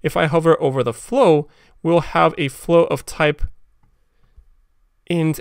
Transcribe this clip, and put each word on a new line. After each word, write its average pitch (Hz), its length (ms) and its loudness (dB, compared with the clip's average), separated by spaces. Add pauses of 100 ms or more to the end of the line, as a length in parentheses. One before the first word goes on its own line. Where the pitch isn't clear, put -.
If 151 120 -4
I 170 120 0
hover 165 340 2
over 135 220 -2
the 113 100 -2
flow, 180 540 0 (340)
we'll 165 200 2
have 165 360 0
a - 120 -4
flow - 340 0
of - 240 -4
type 151 340 -2 (1700)
int 160 340 -2